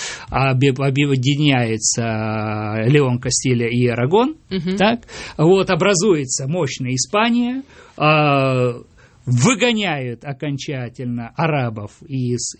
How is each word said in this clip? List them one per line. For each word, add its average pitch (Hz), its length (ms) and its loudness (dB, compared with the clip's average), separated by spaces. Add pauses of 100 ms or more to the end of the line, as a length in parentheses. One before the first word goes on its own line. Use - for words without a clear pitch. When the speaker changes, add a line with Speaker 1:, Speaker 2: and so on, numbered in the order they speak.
(300)
Speaker 1:
оби-, 131 400 2
объединяется, 117 2250 0
э, - 20 0
Леон 135 300 4
Кастилия 123 520 0
и 120 180 2
Арагон, 170 500 0 (140)
Speaker 2:
Мгм. 185 260 -4
Speaker 1:
так? 220 220 2 (360)
Вот, 185 360 4
образуется 170 760 0
мощная 135 460 -4
Испания, 240 680 0 (340)
э, 139 760 2 (520)
выгоняют 170 960 0
окончательно 131 1120 -8
арабов 123 580 -2 (140)
из 123 520 -4